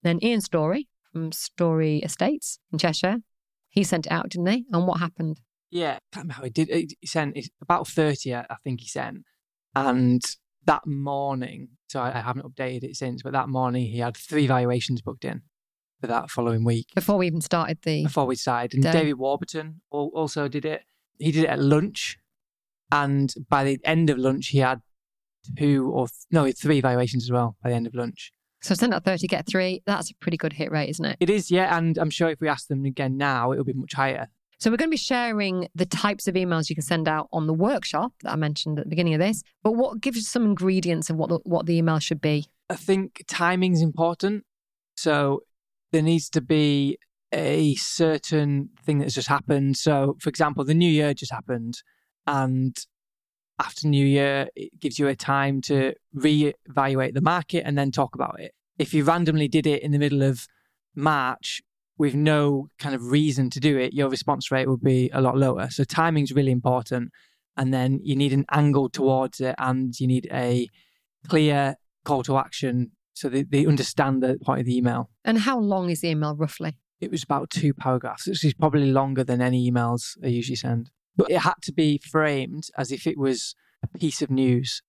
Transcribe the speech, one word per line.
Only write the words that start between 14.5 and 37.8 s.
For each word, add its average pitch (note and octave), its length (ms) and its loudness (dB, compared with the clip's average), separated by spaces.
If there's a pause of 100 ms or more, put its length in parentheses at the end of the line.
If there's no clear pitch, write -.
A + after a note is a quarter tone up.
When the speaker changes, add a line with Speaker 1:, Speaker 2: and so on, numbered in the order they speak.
Speaker 2:
booked B2+ 240 -12
in A#2+ 180 -8 (580)
for A#2 60 -8
that E3+ 240 -4
following A#2 340 0
week. A#2 300 0
Speaker 1:
Before G3+ 220 2
we F#3 100 2
even E3 140 -2
started D#3+ 420 -2
the D3+ 200 -2
Speaker 2:
Before D3 220 0
we B2+ 100 0
started. B2 380 -4
And C3+ 100 4
Speaker 1:
day. D#3+ 80 4
Speaker 2:
David D#3+ 220 4
Warburton D3 680 -4 (120)
al-, D3 200 -2
also D3+ 340 -2
did C3+ 180 -6
it. D#3 160 -6 (380)
He D#3 120 0
did D#3 120 4
it - 60 2
at C#3 100 0
lunch. D3+ 580 2 (720)
And C#3 420 2 (140)
by C#3 160 2
the C3+ 220 0
end D#3+ 240 4
of C#3 80 2
lunch, C3+ 300 0
he C#3 100 0
had B2+ 240 2 (760)
two C#3 340 2
or B2+ 160 0
th-, - 240 -16
no, D3 200 4
three C#3+ 300 2
valuations B2 420 2
as A#2+ 80 -4
well A#2+ 320 0
by B2 60 -2
the A#2+ 60 0
end A#2 120 -2
of A2+ 60 -10
lunch. A#2+ 400 -8 (280)
Speaker 1:
So - 120 -2
send G#3+ 200 2
out F3 120 -4
thirty, F#3 220 0
get - 200 -2
three. F#3 380 -2
That's - 260 -4
a - 40 -20
pretty E3 220 -4
good D#3 160 -4
hit D3+ 180 -6
rate, D3+ 180 -2
isn't E3 160 -4
it? D3 140 -4
Speaker 2:
It F3 100 2
is, G3+ 200 2
yeah. F3 280 2
And E3 200 2
I'm E3 120 0
sure E3 200 0
if D#3 120 -4
we D#3+ 60 -2
ask C#3+ 200 -2
them C#3 180 -2
again C3 320 -2
now, C3 340 0
it'll C3+ 120 -2
be B2+ 100 -4
much B2+ 200 -8
higher. C3 340 -2 (300)
Speaker 1:
So A3+ 120 2
we're A3+ 80 0
gonna D#4+ 120 0
be D#4+ 80 0
sharing G#3 800 -2
the F3 100 -2
types G#3 420 -4
of F3+ 80 -2
emails F3 340 0
you D#3 60 -4
can D3+ 80 -6
send D#3+ 240 0
out D#3 240 -2
on D#3 160 0
the D#3+ 60 0
workshop G3 680 -2